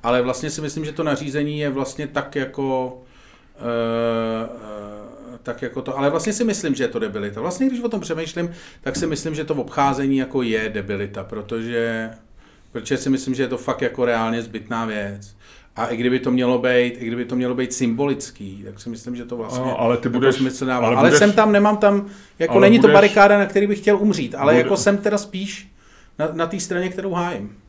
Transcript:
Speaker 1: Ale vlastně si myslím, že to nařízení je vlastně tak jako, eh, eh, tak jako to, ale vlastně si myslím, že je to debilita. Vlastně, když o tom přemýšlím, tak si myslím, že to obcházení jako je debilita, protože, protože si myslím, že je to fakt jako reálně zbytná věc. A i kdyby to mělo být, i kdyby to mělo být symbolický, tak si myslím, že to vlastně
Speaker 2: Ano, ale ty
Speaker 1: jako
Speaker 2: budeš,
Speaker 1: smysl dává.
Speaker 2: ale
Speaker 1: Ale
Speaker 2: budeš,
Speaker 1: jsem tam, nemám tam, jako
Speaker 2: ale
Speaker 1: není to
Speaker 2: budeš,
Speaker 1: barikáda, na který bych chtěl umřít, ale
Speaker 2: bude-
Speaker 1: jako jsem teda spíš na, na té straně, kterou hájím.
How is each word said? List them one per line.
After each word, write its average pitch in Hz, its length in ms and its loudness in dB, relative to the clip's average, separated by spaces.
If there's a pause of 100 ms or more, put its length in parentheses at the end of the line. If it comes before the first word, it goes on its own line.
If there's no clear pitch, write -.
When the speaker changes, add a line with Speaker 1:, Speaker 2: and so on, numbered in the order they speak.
Speaker 1:
Ale 123 180 2
vlastně 127 280 -4
si 156 120 -8
myslím, 151 240 -6
že 151 60 -8
to 165 120 -6
nařízení 147 560 -2
je 147 100 -2
vlastně 135 380 -6
tak 139 280 -6
jako, 131 640 -4 (600)
eh, 113 920 -2 (840)
eh, 120 100 -18
tak - 180 -8
jako 127 200 -6
to, 131 160 -6
ale 139 120 2
vlastně 165 240 -2
si 240 100 0
myslím, 170 320 0
že 131 80 -2
je 117 40 0
to - 120 -4
debilita. 104 420 -4
Vlastně, 180 260 -2
když 247 140 -2
o 233 80 -4
tom 208 120 -4
přemýšlím, 165 480 -6 (320)
tak - 140 -6
si 170 120 -2
myslím, 156 280 -4
že 156 80 -6
to 147 120 -2
obcházení 135 640 0
jako 131 240 -2
je 110 280 0
debilita, 101 540 -6
protože, 113 880 -6 (600)
protože 123 260 -4
si - 120 -4
myslím, 131 260 -2
že 135 80 -2
je 123 40 0
to 123 100 -4
fakt - 240 -4
jako 123 240 -2
reálně 117 360 0
zbytná 113 440 -8
věc. 101 520 -8 (380)
A 113 100 -2
i 117 120 -4
kdyby 123 220 2
to 131 120 -2
mělo 123 280 2
být, 123 400 2
i 123 80 -10
kdyby 120 180 -4
to 127 100 -6
mělo 123 200 0
být 127 180 -2
symbolický, 117 920 -4
tak 101 140 -16
si 120 100 -14
myslím, 117 260 -10
že 120 100 -12
to 120 120 -8
vlastně 127 260 -6
Speaker 2:
Ano, 127 180 -4
ale 117 160 2
ty 123 100 -4
Speaker 1:
jako 120 120 0
Speaker 2:
budeš, 131 160 6
Speaker 1:
smysl 135 300 -2
dává. 123 220 0
Speaker 2:
ale 120 80 4
Speaker 1:
Ale 143 140 6
Speaker 2:
budeš, 151 100 6
Speaker 1:
jsem 208 120 8
tam, 214 200 4
nemám 208 260 4
tam, 202 280 4 (340)
jako 165 140 0
Speaker 2:
ale 196 80 8
Speaker 1:
není 214 180 10
to - 20 8
Speaker 2:
budeš, 180 120 8
Speaker 1:
barikáda, 202 440 8
na 202 80 4
který 202 220 2
bych 202 120 0
chtěl 208 180 4
umřít, 202 380 0
ale 139 180 4
Speaker 2:
bude- 247 100 6
Speaker 1:
jako 196 140 2
jsem 202 200 2
teda 208 200 0
spíš - 540 -8 (480)
na, 160 140 -2
na 165 140 -2
té 175 120 -6
straně, 180 300 -4
kterou 185 240 -6
hájím. 175 420 -4 (140)